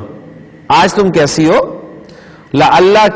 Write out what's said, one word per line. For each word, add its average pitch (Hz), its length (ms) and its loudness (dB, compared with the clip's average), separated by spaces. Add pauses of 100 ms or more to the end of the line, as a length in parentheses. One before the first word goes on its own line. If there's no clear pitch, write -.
(680)
آج 180 260 0
تم 196 180 0
کیسی 156 380 0
ہو، 226 100 2 (920)
لعلہ 175 520 2 (100)